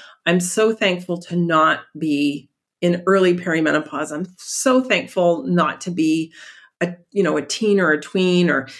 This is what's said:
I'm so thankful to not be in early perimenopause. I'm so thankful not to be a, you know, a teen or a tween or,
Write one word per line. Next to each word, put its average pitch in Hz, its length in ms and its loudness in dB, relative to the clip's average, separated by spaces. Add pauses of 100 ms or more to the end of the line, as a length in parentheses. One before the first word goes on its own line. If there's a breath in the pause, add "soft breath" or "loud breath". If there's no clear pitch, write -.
(260 loud breath)
I'm 175 140 2
so 220 340 0
thankful 180 440 -4
to 175 180 -8
not 160 440 2 (160)
be 147 540 -2 (300)
in 175 260 0
early 185 300 4
perimenopause. 151 720 -2
I'm 160 160 -8 (100)
so - 460 0
thankful 175 640 0
not 170 380 0
to 180 100 -8
be 160 400 -2 (480 loud breath)
a, 175 160 -4 (160)
you 196 100 0
know, 156 140 0
a 147 100 -4
teen 208 320 0
or 165 140 4
a 151 80 0
tween 180 500 2
or, 135 180 -2 (120)